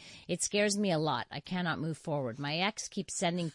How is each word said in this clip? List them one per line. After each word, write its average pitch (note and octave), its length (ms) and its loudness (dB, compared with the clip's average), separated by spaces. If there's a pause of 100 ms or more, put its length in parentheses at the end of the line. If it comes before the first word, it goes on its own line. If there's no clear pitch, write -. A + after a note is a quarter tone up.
(260)
It - 160 0
scares G#3 360 4
me G#3 120 4
a D#3+ 80 4
lot. C#3+ 320 2
I C3 100 -8
cannot F3 400 -2
move D#3 180 -2
forward. C3+ 400 -2
My C#3+ 220 -2
ex G3+ 280 -2
keeps - 260 -6
sending E3+ 400 0